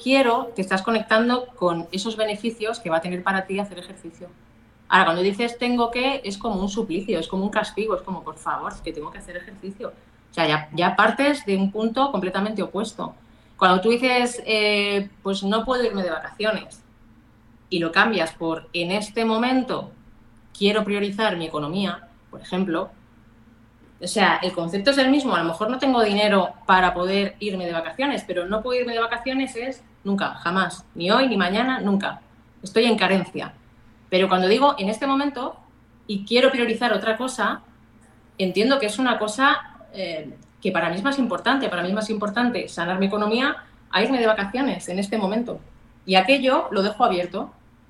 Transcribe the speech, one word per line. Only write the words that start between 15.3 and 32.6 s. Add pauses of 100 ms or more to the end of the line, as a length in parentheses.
no
puedo
irme
de
vacaciones", (880)
y
lo
cambias
por,
"En
este
momento (640)
quiero
priorizar
mi
economía", (220)
por
ejemplo, (1120)
o
sea,
el
concepto
es
el
mismo.
A
lo
mejor
no
tengo
dinero (160)
para
poder
irme
de
vacaciones,
pero
no
puedo
irme
de
vacaciones
es (220)
nunca,
jamás, (100)
ni
hoy,
ni
mañana,
nunca. (420)